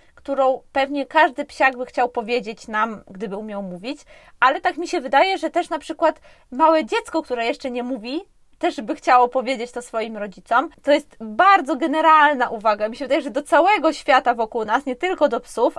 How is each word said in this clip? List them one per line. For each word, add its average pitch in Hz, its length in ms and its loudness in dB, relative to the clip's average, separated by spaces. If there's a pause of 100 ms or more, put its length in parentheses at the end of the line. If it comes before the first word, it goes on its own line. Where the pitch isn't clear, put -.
(160)
którą 262 460 -2 (100)
pewnie 277 340 -4
każdy 294 400 0
psiak 269 320 0
by 254 80 -8
chciał 247 240 -2
powiedzieć 233 580 -6
nam, 214 400 -4
gdyby 190 300 -10
umiał 214 260 -10
mówić, 190 360 -12 (400)
ale 277 220 2
tak 359 160 -2
mi 339 100 -6
się 339 140 -4
wydaje, 311 360 2
że 320 120 -4
też 330 200 -4
na 320 100 -6
przykład 311 400 -2 (320)
małe 311 340 2
dziecko, 349 380 -4
które 240 220 -6
jeszcze 269 260 -4
nie 240 120 -6
mówi, 247 380 -8 (380)
też 339 220 -4
by 220 140 -6
chciało 247 320 4
powiedzieć 247 440 -4
to 240 100 -10
swoim 226 360 -8
rodzicom. 208 520 -2 (140)
To 277 80 2
jest 294 280 0
bardzo 302 560 2
generalna 302 720 4
uwaga. 214 400 0
Mi 233 60 -10
się 285 100 -8
wydaje, 277 160 0
że 262 80 -8
do 254 140 -4
całego 320 500 4
świata 254 400 2
wokół 226 320 -4
nas, 226 200 -2
nie 254 100 -4
tylko 349 340 0
do 233 100 -2
psów, - 400 -2